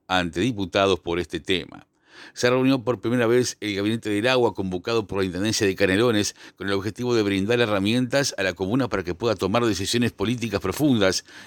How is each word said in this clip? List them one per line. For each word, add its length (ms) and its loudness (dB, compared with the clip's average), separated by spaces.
ante 320 0
diputados 600 2
por 200 -4
este 200 -6
tema. 480 -6
Se 120 2
reunió 360 2
por 180 -2
primera 240 0
vez 340 2
el 140 -4
Gabinete 380 -2
del 160 0
Agua 260 2
convocado 540 -4
por 100 -6
la 80 2
Intendencia 400 -2
de 80 2
Canelones 640 2
con 100 -8
el 60 -2
objetivo 420 -2
de 80 4
brindar 360 0
herramientas 800 0
a 60 0
la 100 0
comuna 340 -2
para 160 -2
que 120 -4
pueda 200 0
tomar 300 0
decisiones 460 0
políticas 480 -4
profundas 640 2